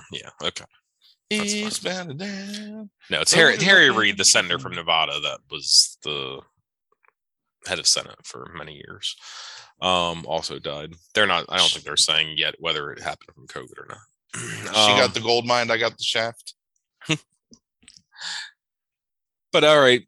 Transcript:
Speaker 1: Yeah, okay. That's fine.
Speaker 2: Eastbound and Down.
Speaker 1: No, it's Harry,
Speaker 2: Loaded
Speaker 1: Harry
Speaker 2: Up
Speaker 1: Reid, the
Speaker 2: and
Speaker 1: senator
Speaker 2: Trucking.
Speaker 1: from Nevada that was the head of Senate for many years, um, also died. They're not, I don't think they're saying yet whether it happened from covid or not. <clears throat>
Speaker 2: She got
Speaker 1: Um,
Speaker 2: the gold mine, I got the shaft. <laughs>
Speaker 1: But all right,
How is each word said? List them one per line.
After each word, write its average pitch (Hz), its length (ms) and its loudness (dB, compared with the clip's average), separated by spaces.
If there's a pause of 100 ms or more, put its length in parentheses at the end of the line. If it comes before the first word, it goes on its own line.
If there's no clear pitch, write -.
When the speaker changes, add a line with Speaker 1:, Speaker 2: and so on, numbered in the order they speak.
(100)
Speaker 1:
Yeah, - 200 -14 (120)
okay. - 220 -6 (680)
That's 208 240 -2
fine. 208 120 -4
Speaker 2:
Eastbound 180 440 -8
and 139 80 -12
Down. 208 720 -12 (200)
Speaker 1:
No, - 100 -2
it's - 140 0
Harry, 160 180 8
Speaker 2:
Loaded 101 140 0
Speaker 1:
Harry 185 240 8
Speaker 2:
Up 113 60 0
Speaker 1:
Reid, 101 200 2
the 95 60 -4
Speaker 2:
and 92 40 2
Speaker 1:
senator 90 320 4
Speaker 2:
Trucking. - 40 -8
Speaker 1:
from 90 140 -10
Nevada 80 440 -2
that 71 180 -6 (120)
was - 520 0
the 69 380 -8 (1300)
head 92 120 -4
of 76 80 -6
Senate - 380 -2
for - 320 -16
many 76 200 -14
years, - 380 -12 (680)
um, 85 440 0
also 78 320 -6
died. 76 360 -10 (200)
They're 107 140 4
not, 85 200 0
I 90 100 -2
don't 90 120 4
think 80 140 -6
they're 73 120 -6
saying 78 420 0
yet 78 200 -2
whether 78 320 -6
it - 100 -16
happened - 340 -10
from - 120 -20
covid - 320 -16
or 69 100 -18
not. - 100 -16 (360)
<clears throat> - 0 -
Speaker 2:
She 107 380 -10 (260)
got 127 100 8
Speaker 1:
Um, 98 40 -6
Speaker 2:
the 113 80 -6
gold 117 260 0
mine, 120 240 2
I 117 60 2
got 113 220 -2
the - 60 -10
shaft. - 500 -4 (520)
<laughs> 156 120 -2 (2250)
Speaker 1:
But 156 120 4
all 151 160 8
right, 123 280 6